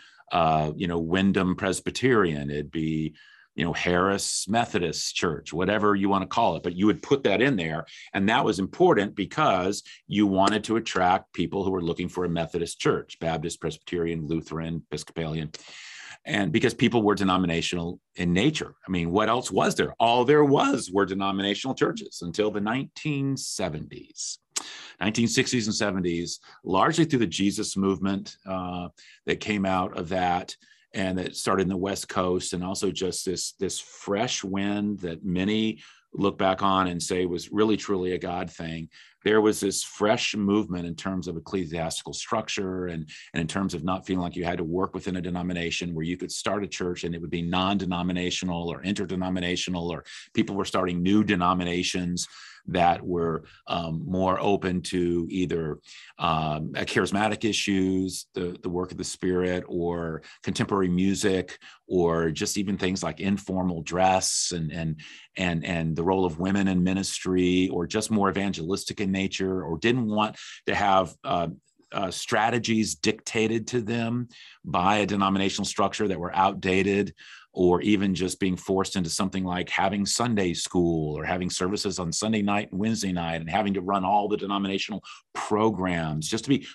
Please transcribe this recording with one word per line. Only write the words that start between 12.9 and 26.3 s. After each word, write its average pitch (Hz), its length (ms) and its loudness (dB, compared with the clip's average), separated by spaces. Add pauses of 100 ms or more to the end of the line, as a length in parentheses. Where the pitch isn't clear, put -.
Baptist, 80 400 -2
Presbyterian, 82 680 -4
Lutheran, 80 600 -4
Episcopalian, 78 640 -6 (720)
and 101 300 0
because 127 200 4
people 117 280 4
were 101 140 4
denominational 87 840 0 (160)
in 87 160 0
nature. 127 440 2 (120)
I 92 40 -4
mean, 85 200 0
what 107 160 2
else 120 240 0
was 165 240 2
there? - 240 0
All 120 240 6
there 147 220 8
was 139 480 2
were 98 120 4
denominational 98 720 -2
churches - 460 -2
until 104 300 0
the 101 100 -4
nineteen 139 760 -2
seventies. - 1040 -8 (640)
Nineteen 113 260 2
sixties 120 400 0
and 104 80 -2
seventies, 90 640 -2 (240)